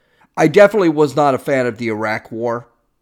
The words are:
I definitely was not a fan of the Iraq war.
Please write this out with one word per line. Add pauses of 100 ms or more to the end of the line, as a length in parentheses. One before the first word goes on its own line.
(360)
I
definitely
was
not
a
fan
of
the
Iraq
war. (340)